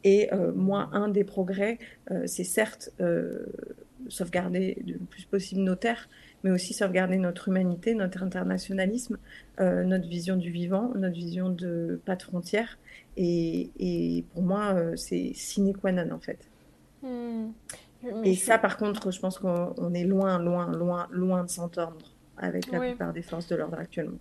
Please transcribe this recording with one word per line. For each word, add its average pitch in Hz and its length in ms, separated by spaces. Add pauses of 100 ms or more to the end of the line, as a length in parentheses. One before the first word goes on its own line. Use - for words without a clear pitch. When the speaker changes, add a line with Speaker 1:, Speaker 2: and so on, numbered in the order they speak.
Speaker 1:
Et, 202 280
euh, 175 220
moi, 190 380
un 208 160
des 202 160
progrès, 196 540 (340)
euh, 185 140
c'est 180 180
certes, - 460 (100)
euh, 170 460 (600)
sauvegarder 180 800
le 175 120
plus 180 260
possible 190 380
nos 185 120
terres, - 340 (360)
mais 190 80
aussi 180 200
sauvegarder 185 460
notre 180 300
humanité, 185 460
notre 185 280
internationalisme, 185 960 (400)
euh, 180 240
notre 180 240
vision 175 300
du 175 160
vivant, 190 420
notre 185 220
vision 175 320
de 170 560
pas 190 100
de 180 80
frontières. 208 560 (380)
Et, 170 540 (100)
et 170 440 (100)
pour 170 80
moi, 196 320
euh, 165 200
c'est 180 400
sine 196 400
qua 196 160
non, 170 240
en 156 60
fait. - 280 (540)
Speaker 2:
Hmm. 240 460 (540)
Mais 226 280
Speaker 1:
Et 185 40
Speaker 2:
je 185 60
Speaker 1:
ça, 226 120
Speaker 2:
suis 226 100
Speaker 1:
par 196 140
contre, 208 340
je 185 80
pense 185 200
qu'on, 175 400
on 175 160
est 175 100
loin, 190 340
loin, 175 320
loin, 175 400
loin 180 320
de 180 80
s'entendre 170 640 (220)
avec 170 340
la - 80
Speaker 2:
Oui. 247 120
Speaker 1:
plupart 180 220
des 170 100
forces 170 260
de 170 80
l'ordre 160 220
actuellement. 170 420